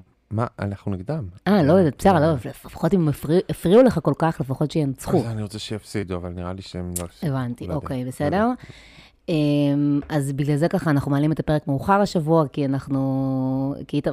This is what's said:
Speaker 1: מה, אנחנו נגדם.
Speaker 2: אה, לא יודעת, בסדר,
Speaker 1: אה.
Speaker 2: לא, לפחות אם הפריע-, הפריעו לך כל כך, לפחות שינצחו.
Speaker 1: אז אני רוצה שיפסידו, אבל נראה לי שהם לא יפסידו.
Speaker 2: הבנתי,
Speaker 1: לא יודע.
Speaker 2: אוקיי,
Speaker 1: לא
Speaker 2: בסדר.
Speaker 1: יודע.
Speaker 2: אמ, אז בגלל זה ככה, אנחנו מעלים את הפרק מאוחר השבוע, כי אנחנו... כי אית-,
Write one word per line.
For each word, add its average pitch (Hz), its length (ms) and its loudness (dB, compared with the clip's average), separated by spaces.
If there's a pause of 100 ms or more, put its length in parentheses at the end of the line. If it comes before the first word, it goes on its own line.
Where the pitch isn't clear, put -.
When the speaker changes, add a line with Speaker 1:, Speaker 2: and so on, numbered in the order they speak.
(320)
Speaker 1:
מה, 110 140 -2 (140)
אנחנו 101 320 -6
נגדם. 101 320 -6 (240)
Speaker 2:
אה, 190 160 4
לא 143 100 6
יודעת, 180 260 4
בסדר, 196 160 4
Speaker 1:
אה. 160 40 4
Speaker 2:
לא, 160 140 4 (320)
לפחות - 280 -2
אם 170 160 4
הפריע-, 147 300 0 (100)
הפריעו 185 340 6
לך 220 200 4
כל 147 160 2
כך, 165 220 0
לפחות 135 300 -4
שינצחו. 139 460 -2
Speaker 1:
אז 123 100 2
אני 110 160 -4
רוצה 104 160 -8
שיפסידו, 101 560 -6
אבל 87 140 -8
נראה 87 240 -8
לי 95 80 -10
שהם 90 380 -8
לא 87 60 -6
יפסידו. 143 320 -6
Speaker 2:
הבנתי, 123 300 -6
Speaker 1:
לא 90 60 -6
יודע. - 100 -2
Speaker 2:
אוקיי, 127 200 -6
Speaker 1:
לא 123 60 -8
Speaker 2:
בסדר. 147 280 -2
Speaker 1:
יודע. 233 160 0 (760)
Speaker 2:
אמ, 147 720 2 (100)
אז 143 220 -2
בגלל 143 260 0
זה 160 100 2
ככה, 180 220 0
אנחנו 143 220 0
מעלים 147 200 2
את 147 80 -2
הפרק 151 280 -2
מאוחר 196 340 2
השבוע, 165 460 2
כי 143 180 -4
אנחנו... 135 1080 -2 (120)
כי 147 100 -4
אית-, 147 160 -2